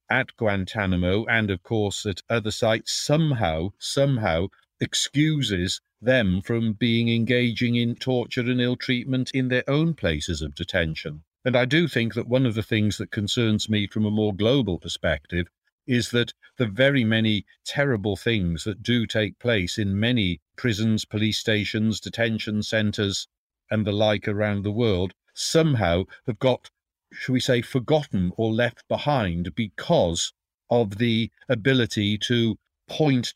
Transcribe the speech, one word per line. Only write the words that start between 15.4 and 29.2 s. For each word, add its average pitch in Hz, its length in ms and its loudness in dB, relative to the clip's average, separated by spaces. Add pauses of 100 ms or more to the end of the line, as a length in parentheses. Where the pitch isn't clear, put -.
is 123 240 0
that 120 220 0 (240)
the 123 100 0
very 127 380 2
many 110 400 2 (220)
terrible 110 500 0
things 90 480 0
that 107 180 -6
do 120 240 2
take 104 320 -2
place 107 380 -2
in 101 240 0
many 107 400 0 (160)
prisons, 110 480 0
police 107 340 -2
stations, 107 600 0
detention 107 600 -2
centres, 104 680 0 (420)
and 107 160 0
the 104 60 0
like 104 340 2
around 104 360 -2
the 101 100 -2
world 101 400 0 (220)
somehow 123 720 2 (220)
have 113 120 -4
got, - 320 0 (420)
shall - 220 -4
we 127 60 2
say, 123 200 2
forgotten 117 760 0
or 110 160 0
left 117 360 -2
behind 98 640 -2